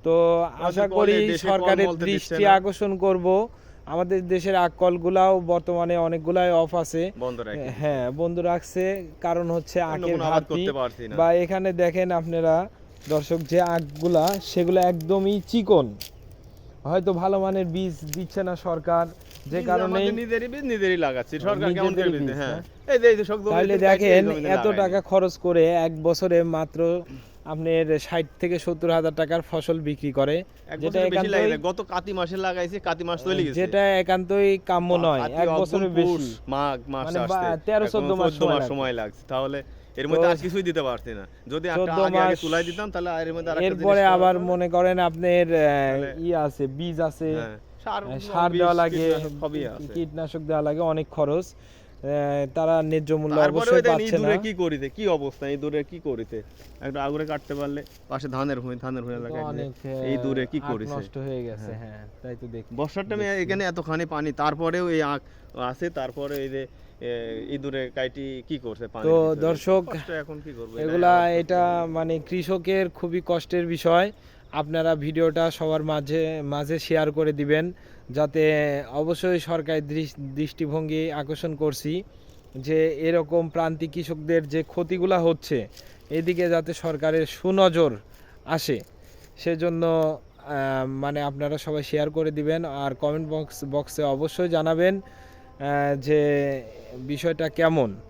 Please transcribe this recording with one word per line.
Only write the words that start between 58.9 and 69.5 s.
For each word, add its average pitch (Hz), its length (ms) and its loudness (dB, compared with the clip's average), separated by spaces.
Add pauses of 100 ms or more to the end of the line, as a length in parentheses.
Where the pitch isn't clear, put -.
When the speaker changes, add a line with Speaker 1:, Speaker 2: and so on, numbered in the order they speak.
Speaker 2:
ভূমি 120 120 -8
Speaker 1:
তো 120 60 -8
Speaker 2:
লাগাইলে, 151 220 -8
Speaker 1:
অনেক, 143 440 -10 (180)
Speaker 2:
এই 135 120 -2
দূরে 131 300 -2
কি 151 120 -6
Speaker 1:
আহ, 139 80 -6
আখ 143 60 -6
Speaker 2:
করিছে? 113 220 -6
Speaker 1:
নষ্ট 117 240 -10
হয়ে 131 260 -8
গেছে, 107 200 -10
Speaker 2:
হ্যাঁ। 107 140 -10
Speaker 1:
হ্যাঁ, 107 280 -16 (160)
তাই 123 180 -12
তো 123 60 -14
দেখ-, 117 300 -12
Speaker 2:
বর্ষার 190 320 -6
টাইমে 208 160 -4
Speaker 1:
দেখছি। 196 180 -2
Speaker 2:
এখানে 190 220 -2
এতখানি 165 420 -4
পানি, 151 260 -4
তারপরেও 165 560 -2
এই 160 140 0
আখ 143 180 -2 (360)
আছে, 127 340 -6
তারপরে 139 460 -6
এই 135 120 -6
যে, 135 180 -8 (340)
এ, 117 500 -8
ইঁদুরে 135 440 -6
কাইটি 131 540 -6
কি 151 100 -6
করছে 113 280 -10
পানির 117 260 0
Speaker 1:
তো 160 180 4
Speaker 2:
ভিতরে? 156 180 0
Speaker 1:
দর্শক, 180 380 2